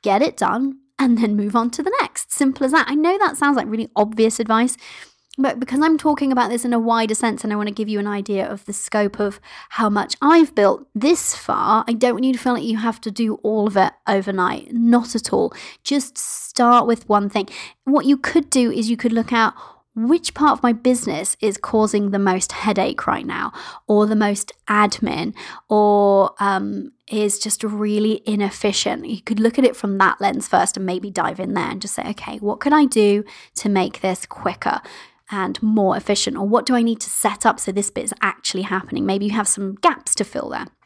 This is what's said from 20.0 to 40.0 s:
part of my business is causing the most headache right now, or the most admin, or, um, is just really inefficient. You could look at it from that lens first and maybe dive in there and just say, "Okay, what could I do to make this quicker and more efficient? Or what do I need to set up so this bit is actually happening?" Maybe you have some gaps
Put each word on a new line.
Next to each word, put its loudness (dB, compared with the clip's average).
part 4
of -2
my 4
business 0
is 0
causing 0
the 0
most 0
headache -2
right -2
now, -6
or 4
the 0
most -2
admin, 0
or, 4
um, -4
is -2
just -4
really 0
inefficient. -2
You -8
could -4
look 2
at 4
it 2
from -4
that 2
lens -2
first 2
and -6
maybe -6
dive -4
in -6
there -2
and -8
just -8
say, -6
"Okay, -10
what -4
could 0
I 6
do 2
to -4
make 0
this -4
quicker -4
and -4
more 2
efficient? -2
Or -4
what 2
do 2
I 2
need 0
to -8
set -2
up 2
so -6
this -2
bit -8
is -6
actually -4
happening?" -4
Maybe 0
you -2
have -2
some -4
gaps 0